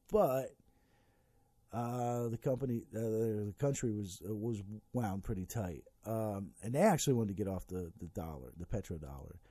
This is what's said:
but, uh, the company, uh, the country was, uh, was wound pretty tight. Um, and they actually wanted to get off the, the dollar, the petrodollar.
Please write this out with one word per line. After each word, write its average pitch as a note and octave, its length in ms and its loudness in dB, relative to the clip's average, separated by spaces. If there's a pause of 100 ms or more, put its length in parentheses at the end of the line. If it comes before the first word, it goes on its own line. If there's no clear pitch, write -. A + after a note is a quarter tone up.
(120)
but, C3+ 360 6 (1200)
uh, A#2+ 580 0
the A2+ 120 -2
company, B2+ 440 2 (100)
uh, A2 40 -2
the A2 600 2
country C#3 340 2
was, G2+ 340 -4
uh, G#2+ 60 -2
was G#2+ 300 -2 (300)
wound G2+ 300 0
pretty F#2 220 -2
tight. F#2 380 -4 (240)
Um, G#2+ 460 -2 (100)
and A2+ 100 -2
they C#3 60 4
actually G3 340 6
wanted G#2+ 240 2
to G2+ 60 0
get F#2+ 40 0
off F#2+ 200 -2
the, F2+ 320 -4
the F2 80 -8
dollar, D#2 500 -8
the F2 80 -8
petrodollar. D2+ 680 -6 (160)